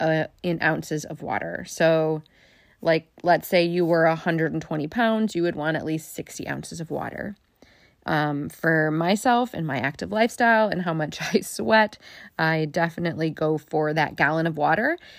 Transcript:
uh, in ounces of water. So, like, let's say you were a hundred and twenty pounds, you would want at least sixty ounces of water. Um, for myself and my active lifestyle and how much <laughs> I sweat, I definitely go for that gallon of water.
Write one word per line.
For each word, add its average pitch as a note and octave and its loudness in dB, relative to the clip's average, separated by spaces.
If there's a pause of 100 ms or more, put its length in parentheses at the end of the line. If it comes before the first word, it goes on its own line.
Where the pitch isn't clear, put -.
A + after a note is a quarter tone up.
uh, D#3+ 2 (180)
in F3 -2
ounces D#3+ -2
of - -12
water. D3 -6
So, D#3+ 2 (580)
like, E3 0 (140)
let's E3+ 2
say F3 4
you E3+ 2
were E3 4
a D#3+ 4
hundred D#3+ 0
and D#3+ -4
twenty D#3 -6
pounds, A3 0
you E3+ -2
would E3+ 0
want D#3 -2
at - -6
least D#3+ -6
sixty - -12
ounces D3+ -10
of D#3+ -10
water. - -8 (720)
Um, D3 0
for D#3 2
myself G#3+ 2
and D#3+ -4
my C3+ -2
active C#3 -4
lifestyle A3 2
and F3+ -2
how F3 -2
much D#3 -4
<laughs> - -2
I - 4
sweat, A3 2 (400)
I D#3+ 2
definitely E3 -2
go D#3 0
for D3+ -2
that D3+ 0
gallon D#3+ 2
of D#3+ -2
water. F3 2 (220)